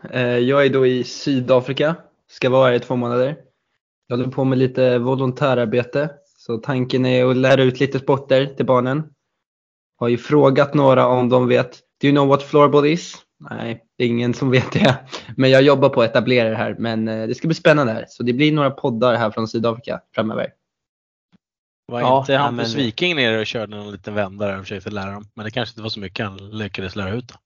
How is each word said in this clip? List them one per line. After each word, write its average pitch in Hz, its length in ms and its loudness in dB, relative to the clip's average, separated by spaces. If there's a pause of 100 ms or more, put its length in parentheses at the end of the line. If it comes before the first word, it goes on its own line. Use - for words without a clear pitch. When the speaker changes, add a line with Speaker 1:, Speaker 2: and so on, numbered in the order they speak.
(120)
Speaker 1:
Eh, 127 100 -4 (160)
jag 139 280 2
är 135 40 4
då 131 180 2
i 127 160 0
Sydafrika. 135 920 0 (340)
Ska - 200 -2
vara 131 200 4
här 120 40 2
i 120 60 0
två 127 160 -6
månader. 123 400 -2 (720)
Jag 120 100 -4
håller 131 140 -4
på 135 120 -2
med 131 140 2
lite 127 420 2
volontärarbete. 127 1120 -2 (260)
Så 117 200 -8
tanken 127 480 -2
är 127 200 2
att 127 120 2
lära 131 260 4
ut 131 160 2
lite 135 200 -2
sporter 131 460 0
till 139 200 -4
barnen. 131 380 0 (920)
Har 120 100 -2
ju 120 100 2
frågat 139 560 2
några 131 340 4
om 123 220 2
de 127 180 4
vet. 123 240 2 (300)
"Do 135 60 2
you 143 80 4
know 143 120 4
what 139 160 2
floorball 147 420 4
is?" 170 300 -2 (340)
Nej, 113 340 -10 (140)
det 127 60 -2
är 120 40 0
ingen 120 260 -2
som 131 180 -2
vet 127 200 0
det. 143 240 2 (420)
Men 131 140 4
jag 131 100 8
jobbar 139 280 4
på 131 120 2
att 113 80 2
etablera 120 400 2
det 110 60 -4
här. 110 240 -4
Men, 110 280 -4
eh, 110 200 -6
det 117 80 -6
ska - 120 -6
bli 160 80 0
spännande 147 380 2
här. 113 140 -8
Så - 160 -12
det 120 100 0
blir 151 180 2
några 147 200 0
poddar 123 440 0
här 113 160 0
från 110 160 -6
Sydafrika 117 540 -4 (140)
framöver. 113 320 -4 (1400)
Speaker 2:
Var 120 140 -8
Speaker 3:
Ja, 131 180 4
Speaker 2:
inte 135 140 -2
Speaker 3:
ja, 131 60 2
Speaker 2:
Hampus 120 360 -2
Speaker 3:
men 139 80 -2
Speaker 2:
Viking 165 320 -2
nere 113 240 0
och 107 60 -4
körde 107 300 -8
någon 104 160 -14
liten 101 220 -14
vända 101 340 -4
där 98 100 -4
och 98 60 -10
försökte 101 260 -12
lära 98 220 -8
dem? 104 220 -16
Men 110 120 -14
det 107 60 -10
kanske 117 220 -6
inte 113 80 -18
var 110 80 -8
så 110 100 -10
mycket 101 260 -10
han 98 320 -14
lyckades 98 380 -10
lära 98 180 -6
ut 123 140 -10
då. - 80 -20 (100)